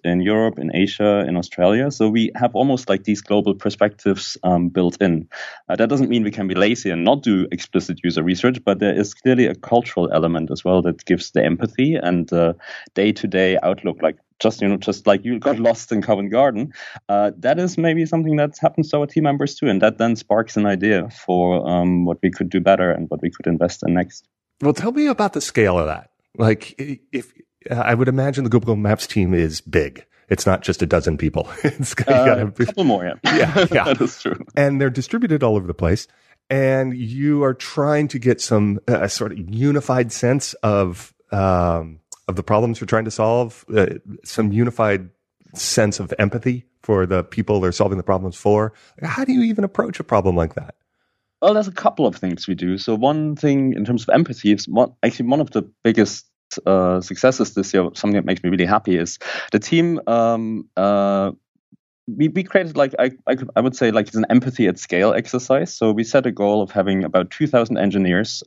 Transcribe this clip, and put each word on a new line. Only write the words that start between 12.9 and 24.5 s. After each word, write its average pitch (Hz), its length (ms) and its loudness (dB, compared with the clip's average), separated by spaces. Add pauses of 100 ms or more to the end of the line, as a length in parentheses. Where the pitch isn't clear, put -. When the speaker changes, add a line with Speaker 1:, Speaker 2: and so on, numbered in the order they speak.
Speaker 1:
day-to-day 95 680 0
outlook, 87 400 -2
like, 80 140 0 (220)
just, 110 220 0
you 101 60 0
know, 98 100 2
just 95 300 -4
like 101 180 2
you 117 140 -4
got 139 180 0
lost 113 340 -2
in 110 80 0
Covent 101 300 -2
Garden, 127 420 0 (380)
uh, 101 280 2
that 127 200 0
is 180 180 -4
maybe 165 300 0
something 156 300 0
that 147 240 -2
happens 156 300 0
to 147 100 0
our 147 80 -2
team 156 160 0
members 143 320 -2
too, 147 120 -2
and 98 140 2
that 107 160 4
then 113 180 0
sparks 110 420 -2
an 104 100 2
idea 98 420 0
for, 90 580 0
um, 87 380 2
what 85 160 -2
we 95 80 2
could 90 180 -4
do 92 120 -2
better 92 320 4
and 82 180 -4
what 78 140 -6
we 87 80 -2
could - 160 -8
invest 85 400 0
in 85 80 0
next. - 320 -4 (340)